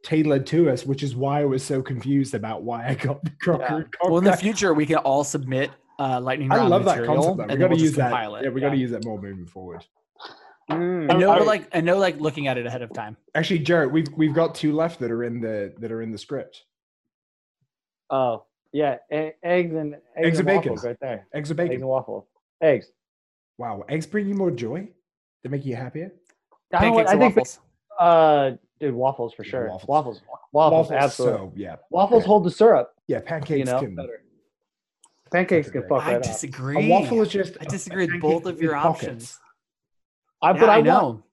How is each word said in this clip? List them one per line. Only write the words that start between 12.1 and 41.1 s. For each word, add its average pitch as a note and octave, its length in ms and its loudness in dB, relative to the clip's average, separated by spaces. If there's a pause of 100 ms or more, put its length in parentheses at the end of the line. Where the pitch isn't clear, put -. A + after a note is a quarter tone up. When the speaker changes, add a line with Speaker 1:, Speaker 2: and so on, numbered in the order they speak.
Speaker 3:
looking D3 280 -2
at B2+ 100 -2
it A#2+ 80 -6
ahead B2 160 -8
of A2+ 120 -12
time. A2 240 -10 (180)
Speaker 1:
Actually, E3 240 0
Jared, D3 320 2
we've, D#3 240 0
we've D#3 180 2
got E3 220 0
two D3 180 0
left E3 280 -2
that A#2 100 -4
are A#2 120 -4
in A#2+ 180 -6
the, G#2+ 380 -6
that A2+ 120 -10
are A2+ 100 -8
in A2+ 100 -10
the G#2 60 -10
script. - 460 -12 (1500)
Speaker 2:
Oh, B2 360 -2 (260)
yeah, C#3+ 240 -2 (180)
e-, D#3 180 -4 (120)
eggs F3 320 0
and, D3+ 200 -6
eggs - 60 -20 (140)
Speaker 1:
Eggs E3 240 0
Speaker 2:
and E3+ 100 0
Speaker 1:
and G3 80 4
bacon. D3 140 -2
Speaker 2:
waffles A2 140 -8
right A#2+ 160 -6
there. A#2 340 -10
Speaker 1:
Eggs D3+ 160 -8
and D#3 80 -4
Speaker 2:
Eggs F3 100 -2
Speaker 1:
bacon. C3 120 -4
Speaker 2:
and C3 80 -8
waffles. A#2 360 -4 (360)
Eggs. C#3+ 300 2 (680)
Speaker 1:
Wow, A2+ 320 -10
eggs D#3 180 -4
bring G#3 200 -4
you G3+ 80 -4
more F#3+ 160 -2
joy? C3 360 -8 (560)
They B2+ 60 -10
make C3+ 160 -6
you B2 100 -6
happier? D#3 380 -12 (600)
Speaker 2:
I F3 80 2
don't A3 100 4
know A3+ 40 2
what, A3 120 4
Speaker 3:
Pancakes F#3 40 4
Speaker 2:
I G#3 40 6
Speaker 3:
or G3 40 2
Speaker 2:
think B3 180 6
Speaker 3:
waffles? - 220 -2 (400)
Speaker 2:
Uh, D#3 520 6 (280)
dude, C#3 160 -4
waffles B2 380 -2
for A#2 100 -16
Speaker 1:
Dude, - 80 -12
Speaker 2:
sure. A#2+ 160 -4
Speaker 1:
waffles. F#2+ 200 -10
Speaker 2:
Waffles. C3 340 -2 (320)
Waffles, D#3 360 6
Speaker 1:
Waffles, - 20 -6
Speaker 2:
absolutely. B2+ 460 0
Speaker 1:
so, F#2+ 180 -10
yeah. F#2 200 -12 (140)
Speaker 2:
Waffles G3+ 320 4
Speaker 1:
Okay. F3 60 -4
Speaker 2:
hold G3+ 180 6
the F3 60 2
syrup, G3+ 420 6 (140)
Speaker 1:
Yeah, B2 120 -2
pancakes D3+ 400 -4
Speaker 2:
you C3 60 -2
know, B2+ 140 0
Speaker 1:
can G#2 160 -6
Speaker 2:
better. - 280 -14 (1080)
Pancakes F3 360 2
Speaker 1:
Take - 80 -14
a C3+ 40 -2
Speaker 2:
can - 80 -8
Speaker 1:
break. C3+ 140 2
Speaker 2:
fuck - 60 -4
Speaker 3:
I A#2+ 60 0
Speaker 2:
right A#2+ 40 2
up. B2+ 60 -2
Speaker 3:
disagree. C3 600 -4
Speaker 1:
A D#3 40 2
waffle A#3 320 4
is G#3 80 0
just F#3+ 320 -4
Speaker 3:
I - 20 -14
Speaker 1:
a - 40 -14
Speaker 3:
disagree F#3+ 360 -4
with E3+ 80 0
Speaker 1:
pancake F3 100 -4
Speaker 3:
both E3 240 0
of F3+ 100 -4
Speaker 1:
with D#3 60 -6
Speaker 3:
your D#3+ 120 0
Speaker 1:
pockets. D#3+ 300 0
Speaker 3:
options. B2 360 -12 (1040)
Speaker 2:
I, E3+ 100 4
Speaker 3:
Yeah, F3+ 80 2
Speaker 2:
but A3+ 100 8
I G#3 40 8
Speaker 3:
I - 40 8
Speaker 2:
want, A3+ 100 4
Speaker 3:
know. D#3+ 460 2